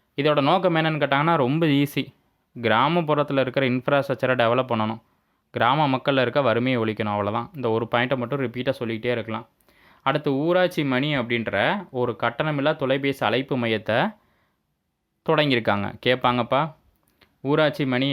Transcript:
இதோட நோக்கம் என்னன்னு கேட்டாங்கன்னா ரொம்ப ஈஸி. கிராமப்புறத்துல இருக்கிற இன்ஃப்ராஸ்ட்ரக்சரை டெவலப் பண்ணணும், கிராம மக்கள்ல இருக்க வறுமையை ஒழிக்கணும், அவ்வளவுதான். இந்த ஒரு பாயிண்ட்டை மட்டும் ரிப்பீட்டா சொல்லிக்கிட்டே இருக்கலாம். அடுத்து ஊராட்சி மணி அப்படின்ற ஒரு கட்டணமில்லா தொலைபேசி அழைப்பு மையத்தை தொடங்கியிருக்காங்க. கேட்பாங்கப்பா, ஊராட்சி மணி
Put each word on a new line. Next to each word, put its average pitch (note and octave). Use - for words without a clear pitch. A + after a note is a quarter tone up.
இதோட D3
நோக்கம் F3
என்னன்னு D#3
கேட்டாங்கன்னா C#3+
ரொம்ப D3+
ஈஸி. C#3
கிராமப்புறத்துல C#3
இருக்கிற B2+
இன்ஃப்ராஸ்ட்ரக்சரை B2+
டெவலப் A#2+
பண்ணணும், A2
கிராம C3+
மக்கள்ல C3
இருக்க A#2+
வறுமையை A#2+
ஒழிக்கணும், G#2+
அவ்வளவுதான். G#2
இந்த A#2+
ஒரு A#2
பாயிண்ட்டை B2+
மட்டும் C3+
ரிப்பீட்டா B2
சொல்லிக்கிட்டே A2+
இருக்கலாம். A2
அடுத்து D3
ஊராட்சி F3
மணி C3+
அப்படின்ற A#2
ஒரு A#2+
கட்டணமில்லா D3+
தொலைபேசி C3+
அழைப்பு C3
மையத்தை A2
தொடங்கியிருக்காங்க. A#2
கேட்பாங்கப்பா, B2+
ஊராட்சி D3
மணி C3